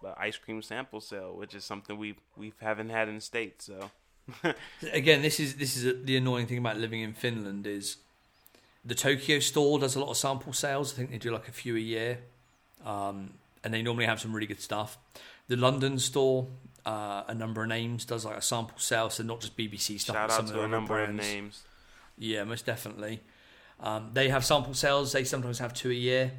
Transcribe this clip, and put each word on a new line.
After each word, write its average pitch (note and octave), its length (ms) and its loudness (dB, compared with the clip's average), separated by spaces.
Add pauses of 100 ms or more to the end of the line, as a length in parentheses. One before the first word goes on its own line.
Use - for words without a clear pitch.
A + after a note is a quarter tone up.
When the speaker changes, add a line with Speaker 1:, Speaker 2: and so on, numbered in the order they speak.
Speaker 1:
a F#2+ 120 -10
ice G#2+ 200 -4
cream A2 240 -8
sample G#2+ 400 -10
sale, F#2+ 340 -10
which G2 200 -12
is G2 100 -14
something G#2 320 -8
we, G#2+ 180 -8 (220)
we G#2+ 240 -12
haven't A2 280 -2
had A2 200 0
in G#2+ 60 -6
the A2 60 -10
States, - 440 -6
so. G2 260 -12 (500)
<laughs> E3 120 4 (400)
Speaker 2:
Again, D3+ 280 8
this D3+ 180 4
is, C3+ 160 0
this C3+ 220 -2
is B2 80 0
a, B2+ 80 6
the C3 240 2
annoying B2 300 4
thing B2 100 -2
about A#2 200 0
living A2+ 240 -2
in A2 120 -4
Finland G#2 540 -2
is G2+ 300 -4 (880)
the A#2+ 100 -4
Tokyo C#3 440 4
store C#3+ 400 6
does C3+ 160 2
a C3+ 40 2
lot C#3+ 100 0
of A#2+ 80 -2
sample C3+ 360 0
sales. C#3 400 0
I - 40 -10
think B2+ 140 -4
they A#2+ 60 -6
do, A2+ 140 -4
like, A2 160 -4
a A#2 60 -12
few A#2 220 -4
a A2 40 2
year, A2+ 400 -2 (640)
um, G2 480 -4 (300)
and A2 100 -2
they A2+ 80 0
normally A#2 240 2
have A2 140 2
some A2 140 -4
really G#2+ 140 -2
good G#2 140 -8
stuff. - 360 -4 (500)
The B2 80 0
London C3 440 4
store, C3 480 4 (380)
uh, G#2 420 -2
a A2 60 -4
number A2+ 300 -4
of A2+ 60 0
names, A#2 340 -2
does, A2+ 220 -4
like, G#2+ 120 -6
a - 40 -8
sample A#2 360 -2
sale, A2+ 320 2
so - 140 -4
not A2+ 160 -6
just A2 160 -10
B A2 120 -2
B G#2 100 -10
C G#2 200 -2
stuff, A2 200 -2
Speaker 1:
Shout G#2+ 100 2
Speaker 2:
but A2+ 60 4
Speaker 1:
out - 20 8
Speaker 2:
some A2 120 2
of G#2+ 40 -6
Speaker 1:
to - 40 -4
Speaker 2:
the A2 40 0
Speaker 1:
a G#2+ 40 0
Speaker 2:
other A2 80 -2
Speaker 1:
number G#2+ 280 0
of G#2+ 80 2
Speaker 2:
brands. G#2 160 -4
Speaker 1:
names. G#2 400 -6 (540)
Speaker 2:
Yeah, A2 260 -2
most A2+ 220 -6
definitely. G#2+ 560 -6 (580)
Um, A2 340 -4
they C3+ 160 6
have C3 160 4
sample C#3 280 4
sales. C#3 380 4
They C3+ 140 2
sometimes B2 340 -2
have A#2+ 140 -4
two B2+ 180 -2
a - 40 2
year. B2+ 440 4